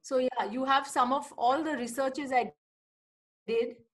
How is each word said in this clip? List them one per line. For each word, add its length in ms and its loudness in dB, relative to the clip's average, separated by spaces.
So 140 -2
yeah, 320 0
you 160 -4
have 220 2
some 260 2
of 240 -2
all 260 2
the 140 -2
researches 540 -4
I 200 2
did 280 0